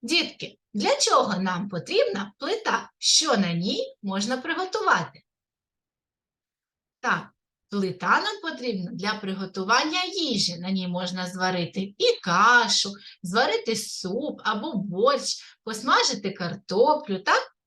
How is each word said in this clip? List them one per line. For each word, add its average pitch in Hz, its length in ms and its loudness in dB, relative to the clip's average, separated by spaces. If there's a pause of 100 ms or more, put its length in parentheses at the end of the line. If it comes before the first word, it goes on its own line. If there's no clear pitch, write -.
Дітки, - 560 -2 (160)
для 349 220 2
чого 440 400 2
нам 185 320 -2
потрібна 320 680 -2
плита? - 600 -2
Що 302 380 4
на 180 160 2
ній 277 500 -2
можна 208 340 -2
приготувати? 320 880 -2 (1800)
Так, 196 280 0 (420)
плита 196 500 2
нам 415 220 -6
потрібна 240 500 -4
для 196 220 -4
приготування 208 920 -2
їжі. 254 540 -2
На 180 120 -6
ній 185 180 -2
можна 180 380 -4
зварити 180 540 -2
і 466 420 0
кашу, 202 720 4 (300)
зварити 233 540 0
суп 220 680 -6
або 214 300 -2
борщ, - 880 0
посмажити 226 680 0
картоплю, 196 880 0
так? 392 380 0 (100)